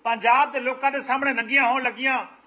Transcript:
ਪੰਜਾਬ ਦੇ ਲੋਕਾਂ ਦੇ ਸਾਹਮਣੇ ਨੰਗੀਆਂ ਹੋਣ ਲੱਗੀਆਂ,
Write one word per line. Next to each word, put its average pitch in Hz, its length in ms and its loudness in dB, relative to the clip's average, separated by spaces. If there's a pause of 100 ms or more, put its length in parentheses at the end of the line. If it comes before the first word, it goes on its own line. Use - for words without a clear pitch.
ਪੰਜਾਬ 233 480 2
ਦੇ 277 80 -4
ਲੋਕਾਂ 262 320 -2
ਦੇ 277 80 -4
ਸਾਹਮਣੇ 269 340 0
ਨੰਗੀਆਂ 240 280 0
ਹੋਣ 254 200 2
ਲੱਗੀਆਂ, 254 420 -2 (220)